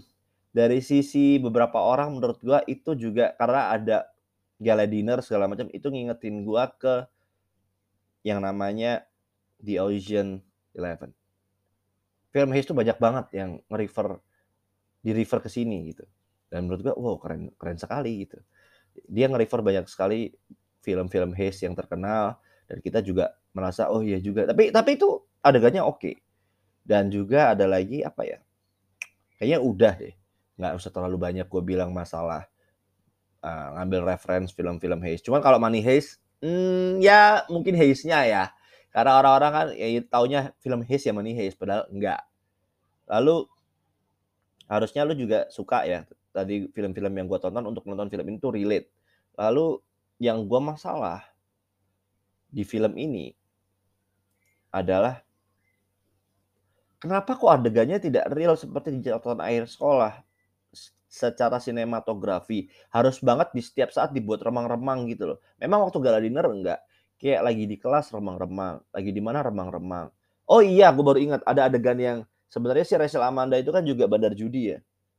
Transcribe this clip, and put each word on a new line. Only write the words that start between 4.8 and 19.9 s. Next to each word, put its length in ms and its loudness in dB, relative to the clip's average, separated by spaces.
dinner 400 -2
segala 260 0
macam, 220 -8
itu 160 -8
ngingetin 580 -8
gua 240 -2
ke 320 -2
yang 160 -2
namanya 640 -4
The 240 -4
Ocean 560 -2
Eleven. 400 -10
Film 240 2
Haze 160 -2
tuh 80 -4
banyak 180 0
banget 280 0
yang 320 -8
nge-refer, 500 -6
di-refer 400 -2
ke 80 -12
sini 420 -6
gitu. 140 -20
Dan 180 -6
menurut 160 -6
gua, 160 -2
wow 160 -4
keren, 400 -12
keren 240 -10
sekali 480 -8
gitu. 80 -20
Dia 160 2
nge-refer 400 0
banyak 240 0
sekali 400 -2